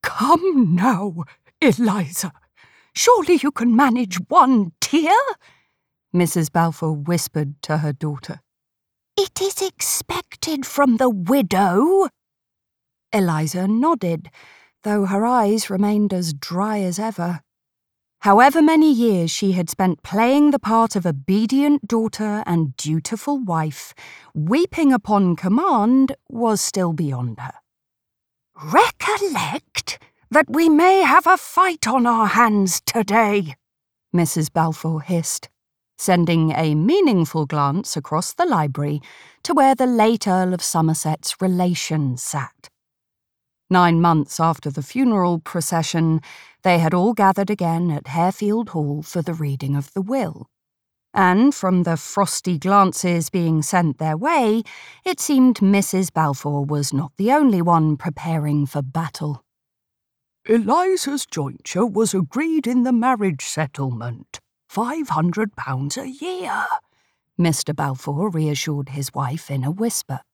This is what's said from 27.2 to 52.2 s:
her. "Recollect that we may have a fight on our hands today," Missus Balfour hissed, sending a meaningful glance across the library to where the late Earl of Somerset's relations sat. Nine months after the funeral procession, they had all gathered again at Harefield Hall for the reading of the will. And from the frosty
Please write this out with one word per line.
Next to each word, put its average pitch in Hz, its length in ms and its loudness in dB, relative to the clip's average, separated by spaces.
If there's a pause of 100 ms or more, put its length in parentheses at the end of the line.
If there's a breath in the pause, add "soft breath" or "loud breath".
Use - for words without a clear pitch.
her. 131 180 -14 (1200)
"Recollect 370 1200 -4 (300 soft breath)
that - 200 2
we 320 180 2
may 359 360 6
have 339 240 4
a 359 100 6
fight 359 500 0
on 240 180 2
our 226 220 2 (140)
hands 202 400 2
today," 208 720 0 (560)
Missus 165 380 0
Balfour 160 520 -2
hissed, - 460 -4 (500)
sending 165 540 2
a 151 240 0
meaningful 190 720 2
glance 143 500 -2
across 151 380 -4
the 349 120 -2 (120)
library 147 420 -2 (440 loud breath)
to 349 100 -2
where 269 220 6
the 254 180 0 (100)
late 226 240 2
Earl 185 260 2
of 175 100 -6 (100)
Somerset's 160 680 -2
relations 175 840 -2
sat. - 460 -10 (1000)
Nine 175 320 4
months 160 380 0
after 160 320 -2
the 139 220 -10
funeral 202 460 0
procession, 160 840 -2 (420 loud breath)
they 175 160 4
had 165 140 2
all 190 200 2
gathered 196 360 2
again 170 420 -2
at 147 160 -6
Harefield 202 600 -2
Hall 147 340 -4
for 170 180 -6
the 165 240 -6
reading 139 300 -4
of 143 180 -6
the 196 80 -4
will. 220 480 -6 (640)
And 202 420 4
from 180 280 0
the 165 140 -2
frosty - 600 -2